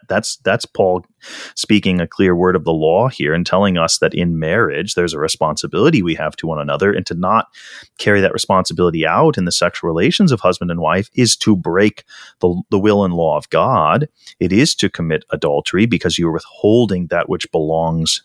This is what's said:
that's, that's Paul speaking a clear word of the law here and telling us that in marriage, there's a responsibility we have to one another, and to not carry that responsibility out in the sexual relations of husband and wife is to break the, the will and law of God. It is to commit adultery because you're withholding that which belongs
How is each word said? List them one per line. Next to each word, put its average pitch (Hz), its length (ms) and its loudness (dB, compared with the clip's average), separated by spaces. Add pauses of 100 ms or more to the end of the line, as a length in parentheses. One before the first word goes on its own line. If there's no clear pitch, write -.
that's, 104 280 -2
that's - 280 -2
Paul 92 400 -2 (500)
speaking 95 460 2
a 82 60 -2
clear 90 280 2
word 90 220 2
of 76 80 -4
the 82 80 0
law 82 340 2
here 73 260 -4
and 85 120 0
telling 95 320 2
us 82 220 0
that 82 140 0
in 85 240 -2
marriage, 82 580 -2
there's 85 180 -2
a 76 60 -6
responsibility 85 840 0
we 117 120 -2
have 78 200 -6
to - 120 -12
one 78 120 -4
another, 76 320 0
and - 160 -2
to - 80 -6
not 95 320 0 (500)
carry 101 220 2
that 95 140 2
responsibility 87 720 0
out 127 300 2
in 90 80 0
the 87 60 -2
sexual - 360 -2
relations 127 460 2
of 101 80 -2
husband 90 280 0
and 85 120 -4
wife 87 320 -2
is 123 240 2
to 107 180 2
break 92 480 0 (380)
the, 90 280 0
the 104 80 0
will 101 280 2
and 90 80 -2
law 80 240 0
of - 120 -8
God. 92 600 2 (320)
It 90 100 0
is 120 240 2
to 95 140 0
commit 80 420 -4
adultery 78 540 0
because 90 340 -2
you're 82 140 0
withholding 98 720 0
that 85 220 -2
which - 240 -6
belongs 80 720 -2